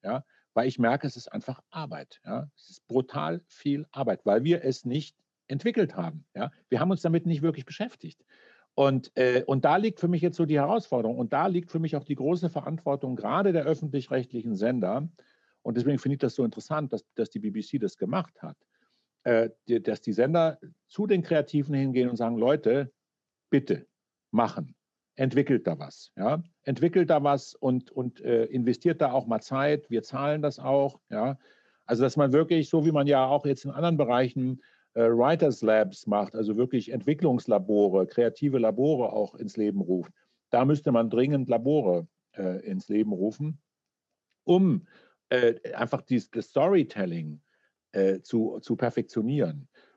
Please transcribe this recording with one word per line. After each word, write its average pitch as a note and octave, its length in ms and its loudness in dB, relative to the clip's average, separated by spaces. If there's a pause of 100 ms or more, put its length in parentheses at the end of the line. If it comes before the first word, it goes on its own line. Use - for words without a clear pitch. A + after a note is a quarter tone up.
ja, A#2 200 -6 (300)
weil B2 140 2
ich C3 120 -4
merke, B2+ 280 2
es B2 100 -8
ist A#2+ 100 -18
einfach - 420 -10
Arbeit, D3+ 560 -14
ja, C#3 300 -8
es - 140 -20
ist - 180 -20
brutal C#3+ 600 -4
viel D3 440 -4
Arbeit, A#2 340 -4
weil G#2+ 180 4
wir E3+ 200 2
es C3 220 -4
nicht C#3 320 -6 (300)
entwickelt G3 480 -2
haben, D3+ 300 -8 (100)
ja, B2 160 -6 (180)
wir C3 100 0
haben E3+ 120 2
uns F3+ 100 -2
damit E3+ 240 0
nicht E3 160 -2
wirklich D#3 240 -2
beschäftigt - 580 -12 (520)
und, C3+ 400 2
äh, B2+ 300 4
und C3+ 200 0
da D3+ 120 6
liegt G#3 220 -2
für F3 80 0
mich E3+ 140 0
jetzt E3+ 160 0
so E3 80 2
die D3+ 140 2
Herausforderung C#3 580 0
und B2 160 -4
da D3+ 140 0
liegt F3 240 -2
für E3 80 -2
mich D#3+ 160 -2
auch C#3+ 80 -4
die D3 120 -4
große E3 340 -2
Verantwortung C#3+ 680 -4
gerade D#3+ 380 0
der D#3+ 120 0
öffentlich-rechtlichen B2+ 880 -4
Sender A#2 540 -2 (540)
und A#2 140 -4
deswegen C3 200 2
finde C3+ 180 -2
ich C3+ 40 -14
das B2+ 160 -2
so C#3 100 0
interessant, C#3+ 480 -6
dass, G#2+ 120 -8 (100)
dass A2+ 160 -4
die A#2 80 -10
B G#2 100 -4
B G#2+ 120 -6
C C3+ 180 -6
das G2 180 -4
gemacht C#3 460 -6
hat, D#2 140 -14 (680)
äh, A2+ 260 2 (180)
die, A#2 140 0
dass G2+ 200 -4
die A2 120 -6
Sender D3+ 460 2 (280)
zu G#3 200 -4
den F#3+ 160 2
Kreativen D3 500 0
hingehen C3 360 0
und A#2+ 80 -4
sagen, A#2 200 -2
„Leute, C3 560 2 (560)
bitte - 380 0 (440)
machen.“ G#2+ 440 -2 (420)
Entwickelt C3+ 480 0
da E2 140 -4
was, - 380 -18
ja? C#3 260 -2 (200)
Entwickelt D#3+ 460 0
da D3+ 140 2
was C#3+ 320 0
und, B2+ 340 -2
und, B2 300 -8
äh, A#2 280 0
investiert B2+ 520 0
da C3+ 140 2
auch B2 140 -2
mal A2+ 120 0
Zeit. D3 500 -2
Wir A2+ 140 -2
zahlen D3 380 -4
das D3 180 -4
auch, C#3 400 0 (100)
ja? A#2+ 300 -4 (460)
Also, A#2+ 180 0
dass B2+ 140 0
man C#3 160 4
wirklich, D#3+ 360 2
so D#3 160 2
wie E3 60 4
man C#3+ 160 2
ja C3+ 180 4
auch C#3+ 200 0
jetzt C#3 180 -2
in C#3 80 -8
anderen E3 240 0
Bereichen B2+ 640 0 (340)
äh, A#2 80 2
Writers B2+ 580 4
Labs A2 460 2
macht, G#2 280 0
also G#2+ 220 -2
wirklich B2 340 -2
Entwicklungslabore, G#2+ 1160 2
kreative C3 500 0
Labore A#2+ 560 2
auch G#2+ 220 -4
ins G2+ 200 -10
Leben G#2 260 0
ruft. F2 300 -2 (380)
Da B2 160 4
müsste D3 260 2
man A2+ 180 2
dringend C3 380 0
Labore, A#2 600 0 (280)
äh, F#2 300 -6
ins F#2+ 240 -8
Leben G#2+ 240 0
rufen, A2 480 -4 (840)
um, F3+ 440 4 (420)
äh, A#2+ 260 4 (180)
einfach B2 280 -4
dies, - 300 -2
das G#2+ 160 -6
Storytelling, F#2+ 920 0 (500)
äh, F#2+ 300 2
zu, A2+ 400 -2
zu - 140 -2
perfektionieren. A#2 920 -4 (300)